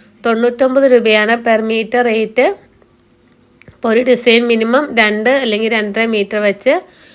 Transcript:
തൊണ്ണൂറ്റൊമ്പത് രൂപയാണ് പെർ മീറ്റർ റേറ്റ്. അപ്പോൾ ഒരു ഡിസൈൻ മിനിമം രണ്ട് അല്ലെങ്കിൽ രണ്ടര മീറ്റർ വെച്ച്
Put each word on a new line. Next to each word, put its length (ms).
തൊണ്ണൂറ്റൊമ്പത് 680
രൂപയാണ് 520
പെർ 180
മീറ്റർ 420
റേറ്റ്. 520
അപ്പോൾ 140
ഒരു 120
ഡിസൈൻ 460
മിനിമം 520
രണ്ട് 320
അല്ലെങ്കിൽ 380
രണ്ടര 360
മീറ്റർ 340
വെച്ച് 420